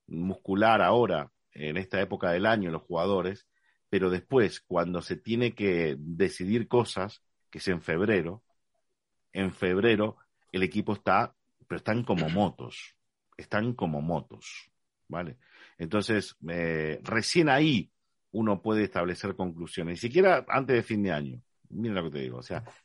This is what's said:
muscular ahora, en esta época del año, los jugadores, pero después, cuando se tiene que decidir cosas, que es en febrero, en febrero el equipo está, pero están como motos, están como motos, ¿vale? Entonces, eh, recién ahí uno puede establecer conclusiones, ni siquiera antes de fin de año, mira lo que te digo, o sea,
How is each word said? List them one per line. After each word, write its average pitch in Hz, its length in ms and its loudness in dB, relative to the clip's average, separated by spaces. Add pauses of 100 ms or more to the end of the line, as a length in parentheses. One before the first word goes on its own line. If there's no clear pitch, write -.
muscular 95 720 2
ahora, 92 500 4 (200)
en 78 260 -6
esta 92 240 -4
época 95 300 -2
del 92 140 2
año, 107 240 2
los 80 140 -6
jugadores, 92 640 -2 (420)
pero 92 200 2
después, 92 500 2
cuando 87 420 -2
se 87 140 -6
tiene 117 400 -2
que 85 420 0
decidir 90 680 -2
cosas, 101 560 -2 (260)
que - 80 -16
es - 120 -8
en 85 120 0
febrero, 92 640 0 (920)
en 92 180 -2
febrero 104 640 2 (340)
el 95 120 -2
equipo 104 300 -2
está, 101 400 2 (340)
pero 85 100 -6
están 117 260 -2
como 85 260 0
motos, 82 640 -4 (420)
están 113 360 -2
como 80 280 -2
motos, - 680 -8 (380)
¿vale? 82 300 -8 (400)
Entonces, 98 580 -2 (120)
eh, 82 560 -2
recién 147 460 2
ahí 139 400 4 (420)
uno 104 300 0
puede 107 220 2
establecer 90 520 -2
conclusiones, 85 580 -6
ni 87 40 -8
siquiera 143 500 4
antes 131 280 2
de 117 80 4
fin 107 180 -2
de 95 100 0
año, 71 300 -4 (280)
mira 107 260 -4
lo 90 80 -2
que 71 140 -6
te 67 60 -6
digo, 62 140 -8
o 64 60 -12
sea, 113 200 -8 (220)